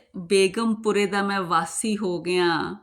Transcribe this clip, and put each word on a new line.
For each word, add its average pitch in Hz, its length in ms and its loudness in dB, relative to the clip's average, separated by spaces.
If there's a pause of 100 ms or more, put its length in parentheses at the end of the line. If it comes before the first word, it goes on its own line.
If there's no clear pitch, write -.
(180)
ਬੇਗਮਪੁਰੇ 202 880 2
ਦਾ 202 180 0
ਮੈਂ 196 180 -2
ਵਾਸੀ 175 560 -2
ਹੋ 180 240 -4
ਗਿਆ, 175 600 0